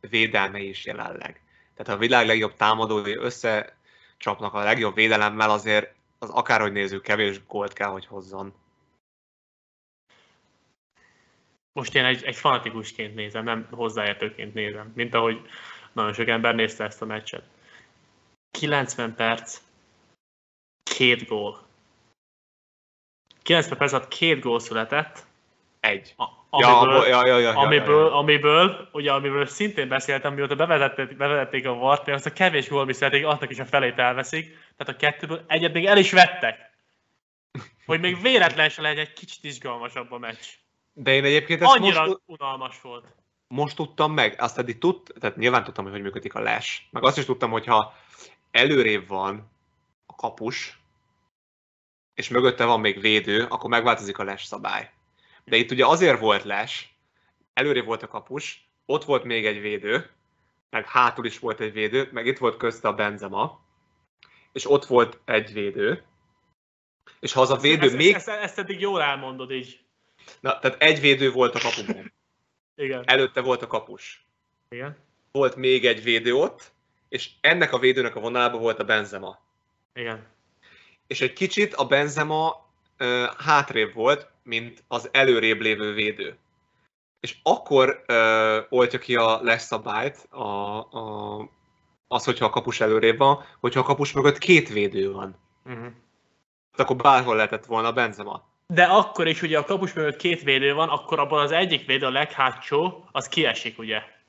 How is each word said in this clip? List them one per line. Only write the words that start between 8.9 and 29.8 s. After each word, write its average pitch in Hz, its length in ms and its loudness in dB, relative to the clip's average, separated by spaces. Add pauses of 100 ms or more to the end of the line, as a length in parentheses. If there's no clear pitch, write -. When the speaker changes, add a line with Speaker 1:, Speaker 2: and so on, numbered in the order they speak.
Speaker 2:
Most 131 220 -10
én 131 100 4
egy, 127 200 0
egy 135 120 -8
fanatikusként 113 760 -4
nézem, 110 300 -10
nem 113 260 -6
hozzáértőként 107 840 -6
nézem, 107 400 -10
mint 120 200 -6
ahogy 113 340 0 (440)
nagyon 107 200 -2
sok 110 160 -4
ember 113 260 2
nézte 110 300 -2
ezt - 180 -10
a 113 40 -10
meccset. - 380 -12 (1040)
Kilencven 131 640 -4
perc, 113 460 -4 (1200)
két 120 440 0
gól. 104 400 -8 (1800)
Kilencven 156 360 0
perc 139 140 -2
alatt 131 160 -4
két 165 320 0
gól 117 200 -2
született. 113 640 -6 (540)
Speaker 1:
Egy. 101 360 -4
Speaker 2:
A-, - 220 -8 (200)
Speaker 1:
Ja, 123 200 8
Speaker 2:
amiből, 131 180 6
Speaker 1:
abból, 131 120 6
ja, 127 180 4
ja, 127 120 6
ja, 120 120 4
ja, 110 80 0
Speaker 2:
amiből, 147 460 4
Speaker 1:
ja, - 20 4
ja. 156 100 2
Speaker 2:
amiből, 147 760 2
ugye, 147 200 -2
amiből 139 340 0
szintén 160 420 -4